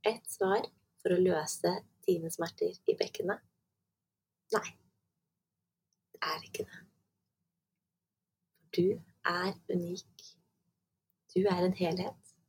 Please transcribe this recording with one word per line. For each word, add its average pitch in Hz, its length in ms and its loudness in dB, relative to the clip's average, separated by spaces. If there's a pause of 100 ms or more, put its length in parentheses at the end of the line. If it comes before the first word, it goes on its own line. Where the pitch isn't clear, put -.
et 220 260 0
svar 196 380 0 (340)
for 185 140 2
å 180 40 2
løse 175 540 2 (320)
dine 165 260 0
smerter 170 460 -4 (100)
i - 120 4
bekkenet? - 420 -2 (1120)
Nei, - 160 -2 (1400)
det - 160 -12
er - 180 -8
ikke - 220 -8
det. - 120 -20 (2000)
Du 175 80 4 (440)
er 180 220 -2 (220)
unik. 175 540 -6 (1040)
Du 185 160 2
er 180 160 2
en 185 120 2
helhet 180 580 -4 (140)